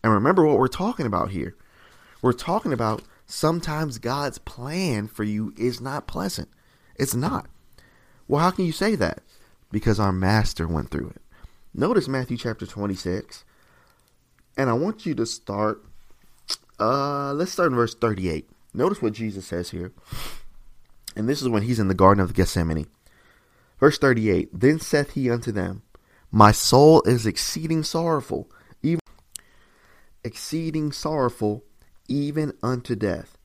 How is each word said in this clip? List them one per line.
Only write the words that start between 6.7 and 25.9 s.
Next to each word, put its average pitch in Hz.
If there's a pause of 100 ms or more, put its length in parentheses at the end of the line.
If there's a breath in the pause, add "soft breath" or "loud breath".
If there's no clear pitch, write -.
It's 135
not. 175 (800 soft breath)
Well, 143
how 175
can 185
you 165
say 214
that? 101 (500 soft breath)
Because 107
our 98
master 95
went 80
through -
it. - (520 soft breath)
Notice 196
Matthew 127
chapter 113
twenty-six. 98 (1120 soft breath)
And 135
I 113
want 190
you 156
to 113
start, 104 (960)
uh, 139
let's 170
start 170
in 123
verse 117
thirty-eight. 92 (260)
Notice 175
what 107
Jesus 107
says 87
here. 87 (1200 loud breath)
And 107
this 147
is 127
when 107
he's 113
in 98
the 95
Garden 95
of 87
Gethsemane. 82 (960 soft breath)
Verse 147
thirty-eight, 107
"Then 139
saith 147
he 131
unto 117
them, 95 (480 soft breath)